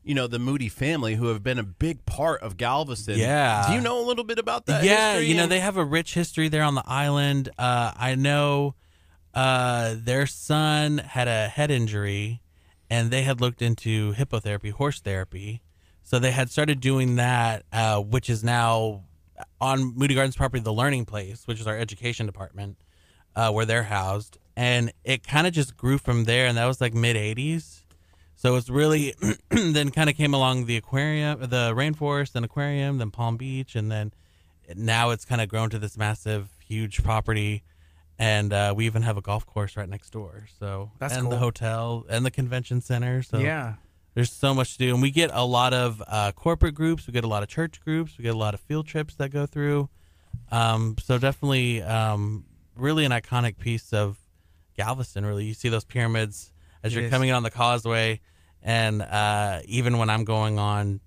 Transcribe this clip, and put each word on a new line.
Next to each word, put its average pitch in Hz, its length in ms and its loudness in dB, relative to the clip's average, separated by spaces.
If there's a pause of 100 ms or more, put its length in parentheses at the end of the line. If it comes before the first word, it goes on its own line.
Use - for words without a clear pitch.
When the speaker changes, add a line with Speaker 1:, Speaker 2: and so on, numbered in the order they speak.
Speaker 1:
you 143 100 -2
know, 127 120 0
the 117 120 -4
Moody 127 300 -2
family, 131 460 -2
who 117 140 0
have 107 140 -2
been 123 160 -2
a 113 40 -4
big 120 440 -4
part 156 360 -2
of 98 140 -8
Galveston. 120 640 -2
Speaker 2:
Yeah. 113 500 2
Speaker 1:
Do 180 60 4
you 247 60 2
know 240 200 0
a 233 60 -2
little 240 180 0
bit 226 140 2
about 226 280 -4
that 147 180 2
Speaker 2:
Yeah, 208 280 6
Speaker 1:
history 156 160 2
Speaker 2:
you 160 80 4
know, 170 80 4
Speaker 1:
and 170 80 2
Speaker 2:
they 185 80 4
have 196 160 0
a 175 80 2
rich 160 300 -2
history 160 340 0
there 151 160 2
on 143 100 2
the 131 120 0
island. 139 720 0
Uh, 123 380 2
I 131 200 -2
know, 143 580 2 (600)
uh, 123 640 2
their 123 300 0
son 151 720 2
had 127 300 -2
a 110 200 0
head 147 220 0
injury, 104 720 -2 (480)
and 117 200 2
they 131 120 0
had 131 180 0
looked 123 220 0
into 110 520 0
hippotherapy, 107 580 -4
horse 143 280 -4
therapy. 98 640 -6 (400)
So - 160 0
they 127 140 2
had 131 180 -2
started 147 300 2
doing 127 360 2
that, 120 560 2
uh, 110 280 2
which 107 280 -2
is 110 160 0
now 113 600 2 (560)
on 131 340 0
Moody 135 200 2
Gardens 131 220 2
property, 127 260 0
the 110 100 -2
Learning 127 320 2
Place, 101 420 -10
which 113 140 -6
is 110 60 -6
our 107 120 -2
education 117 480 -6
department, 98 500 -12 (580)
uh, 110 160 2
where 110 140 0
they're 113 200 0
housed. 101 520 -4 (200)
And 123 360 0 (120)
it 127 180 -2
kinda 160 280 2
just 156 260 -2
grew 135 200 2
from 120 280 0
there, 123 220 4
and 120 120 2
that 120 80 2
was, 127 140 0
like, 120 120 0
mid 117 240 2
eighties. 123 600 -4 (580)
So 127 200 2
it's 123 120 -2
really 147 460 2 (180)
<clears throat> - 180 -8
then 147 400 4
kinda 156 220 2
came 143 220 2
along 131 320 2
the 117 100 0
aquarium, 147 640 -2
the 123 340 0
rainforest 143 600 -2
and 117 100 -2
aquarium, 139 540 -2
then 110 120 -2
Palm 117 260 -2
Beach, 131 400 -8
and 107 140 -2
then 107 220 -4 (600)
now 117 360 0
it's 117 140 -4
kinda 117 220 -2
grown 110 240 -2
to 110 80 -6
this 104 180 -8
massive, 107 520 -4 (180)
huge 110 360 -2
property. 107 600 0 (560)
And, 104 340 2
uh, 101 240 2
we 113 100 0
even 113 160 0
have 113 140 0
a 98 60 -4
golf 104 240 -4
course 104 300 -6
right 101 120 -8
next 98 220 -12
door. 104 360 -14 (120)
So 101 400 -8
Speaker 3:
That's 135 160 -6
Speaker 2:
and 127 120 -2
the 120 40 0
Speaker 3:
cool. 120 80 0
Speaker 2:
hotel 117 720 -2
and 117 180 0
the 127 40 2
convention 127 500 -2
center. 123 420 -2
So 113 160 -2
Speaker 3:
Yeah. 139 360 -2 (400)
Speaker 2:
there's 120 160 2
so 139 240 2
much 127 180 0
to - 60 -18
do, 127 140 2
and 123 80 2
we 139 100 4
get 160 220 2
a 123 140 0
lot 123 260 4
of, 120 340 0
uh, 104 260 0
corporate 165 420 2
groups, 160 320 -2
we 120 60 -12
get 120 120 0
a 113 40 -2
lot 104 140 0
of 104 60 -6
church 160 320 -6
groups, 160 380 -4
we 120 40 -14
get 117 120 -2
a 110 40 -4
lot 107 160 -2
of 101 60 -10
field 151 260 -6
trips 151 300 -6
that 139 140 -4
go 143 160 -2
through. 143 420 -2 (600)
Um, 113 520 2
so 127 160 0
definitely, 127 640 0
um, 107 640 -2 (320)
really 147 280 0
an 127 80 2
iconic 120 460 0
piece 117 340 -4
of 104 260 0 (580)
Galveston. 110 480 -4
Really, 104 220 -2
you 110 80 -6
see - 140 -4
those 113 160 0
pyramids 113 680 -2 (300)
as 110 100 -2
Speaker 3:
It 113 40 -2
Speaker 2:
you're 117 100 0
Speaker 3:
is. 117 40 -2
Speaker 2:
coming 131 220 2
on 123 100 2
the 113 80 -2
causeway, 113 720 0 (420)
and, 110 400 0
uh, 104 600 0
even 120 340 0
when 110 120 2
I'm 110 140 0
going 107 340 0
on 104 480 0